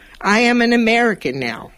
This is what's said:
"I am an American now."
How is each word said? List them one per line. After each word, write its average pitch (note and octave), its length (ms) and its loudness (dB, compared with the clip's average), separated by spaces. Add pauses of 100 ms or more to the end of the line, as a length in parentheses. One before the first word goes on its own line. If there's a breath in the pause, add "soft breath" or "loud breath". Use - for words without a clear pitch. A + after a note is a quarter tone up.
(200 loud breath)
"I G#3 200 0
am A#3+ 200 2
an A#3 120 2
American A3+ 680 0
now." A2+ 400 -8